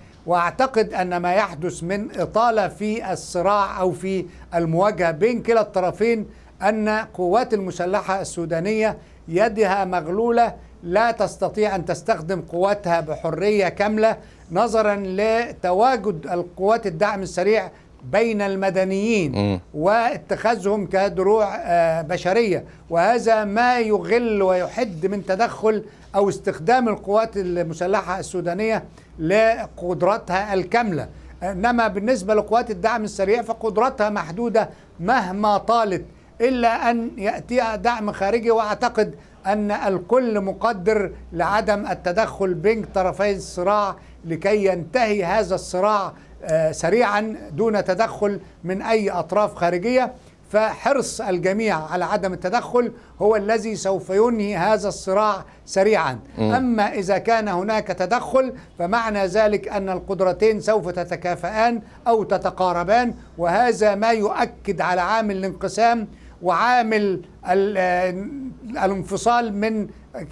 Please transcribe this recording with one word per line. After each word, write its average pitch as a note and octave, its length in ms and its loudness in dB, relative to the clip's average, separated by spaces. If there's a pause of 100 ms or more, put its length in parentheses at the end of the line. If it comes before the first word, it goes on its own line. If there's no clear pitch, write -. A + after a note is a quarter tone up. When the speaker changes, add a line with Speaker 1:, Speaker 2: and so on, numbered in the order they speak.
(260)
Speaker 1:
وأعتقد F3+ 640 0
أن F3+ 240 -2
ما F3+ 180 0
يحدث F3 480 -2
من G3+ 380 -4
إطالة G#3+ 480 2
في G#3 440 -4
الصراع G3 680 0
أو F#3 120 2
في F#3 340 -4 (280)
المواجهة E3+ 560 2
بين G#3+ 320 0
كلا A3+ 180 4
الطرفين G#3 640 0 (360)
أن G#3+ 260 0
قوات G#3+ 640 0
المسلحة F#3+ 640 -2
السودانية F#3 800 -2 (300)
يدها G3 560 2
مغلولة، G3+ 720 0 (280)
لا G3+ 280 2
تستطيع G3+ 640 -2
أن F3+ 100 -4
تستخدم F3 560 -4
قواتها F3 600 0
بحرية E3 680 0
كاملة G#3+ 480 2 (360)
نظرا G#3 540 2
لتواجد G#3 1200 0
القوات F#3+ 600 -2
الدعم G3 360 -2
السريع F#3 480 0 (340)
بين G#3 380 0
المدنيين G3 920 0
Speaker 2:
مم. G2+ 280 0 (140)
Speaker 1:
واتخاذهم G#3 1120 0
كدروع، F#3+ 680 2
آه، E3 460 2
بشرية، F3+ 640 0 (260)
وهذا G#3+ 540 4
ما A#3+ 340 2
يغل G#3+ 640 2
ويحد F#3 640 0
من G3 200 -4
تدخل G#3+ 580 0 (300)
أو G3+ 140 4
استخدام G3+ 600 0
القوات G#3+ 480 -2
المسلحة F3 840 -2
السودانية F#3 640 -4 (340)
لقدراتها F#3+ 1400 0
الكاملة. F#3 540 0 (340)
إنما A3 460 0
بالنسبة G3+ 460 0
لقوات G#3+ 360 2
الدعم A3 340 -2
السريع G3+ 380 0
فقدراتها A3 680 0
محدودة G#3 600 -2 (300)
مهما G#3 580 2
طالت، G3+ 460 0 (360)
إلا A#3 500 2
أن A#3 260 -2
يأتي A3+ 600 -2
دعم G#3 360 -2
خارجي، G#3+ 380 0
وأعتقد G#3+ 640 0 (320)
أن G#3 240 0
الكل G#3 680 0
مقدر G3 720 -2 (200)
لعدم G3+ 540 0
التدخل F#3 680 -2
بين G#3 300 0 (100)
طرفي F#3 420 0
الصراع G3 600 -2 (280)
لكي F#3+ 420 0
ينتهي F#3+ 580 0
هذا F#3+ 300 0
الصراع، F#3+ 580 0 (320)
آه، D#3+ 280 2
سريعا G#3 640 0 (160)
دون G3+ 320 0
تدخل G3+ 560 0 (240)
من F#3+ 180 -4
أي A3 280 2
أطراف F#3+ 440 0
خارجية. F#3+ 580 0 (380)
فحرص A3 680 0
الجميع F#3+ 560 0 (160)
على F3+ 120 0
عدم F#3+ 280 -2
التدخل A3+ 600 0 (300)
هو G#3+ 140 4
الذي G#3+ 400 0
سوف F#3 340 -2
ينهي G#3 460 2
هذا G3 320 2
الصراع F#3+ 560 0 (220)
سريعا. F3+ 520 2 (200)
Speaker 2:
مم. G#3+ 140 2
Speaker 1:
أما A#3+ 420 2
إذا F#3+ 240 0
كان A3 300 0
هناك G3+ 380 -2
تدخل A#3+ 680 0 (240)
فمعنى G#3 480 0
ذلك G#3 420 2
أن G3 200 -4
القدرتين F#3 720 0
سوف G#3 280 0
تتكافئان F3+ 920 -2 (240)
أو A3+ 160 4
تتقاربان، F#3 920 0 (240)
وهذا G3+ 560 2
ما G#3+ 160 2
يؤكد G#3 680 -2
على F3+ 200 0
عامل G#3 360 0
الانقسام F#3+ 720 0 (340)
وعامل G#3+ 800 2 (260)
ال-، G3 300 2
آه، F3+ 480 0 (580)
الانفصال G3+ 720 0
من G#3+ 340 -2 (440)